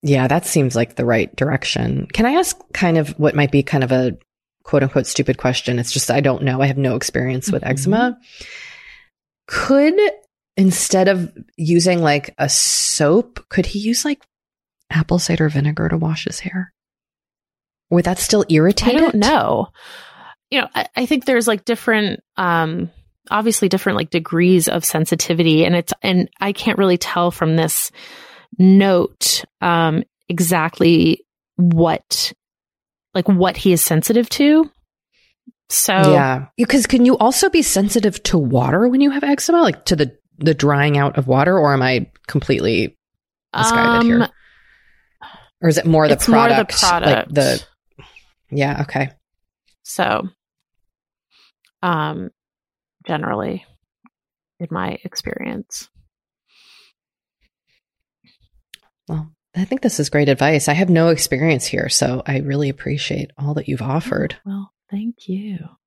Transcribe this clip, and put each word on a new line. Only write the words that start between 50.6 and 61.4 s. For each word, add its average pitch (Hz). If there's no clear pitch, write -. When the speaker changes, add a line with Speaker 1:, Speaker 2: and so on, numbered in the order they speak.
Speaker 2:
um, 165
generally, 151
in 170
my -
experience. -
Speaker 1:
Well, 156
I 185
think 262
this -
is 147
great 147
advice. 139
I 147
have 180
no 165
experience 151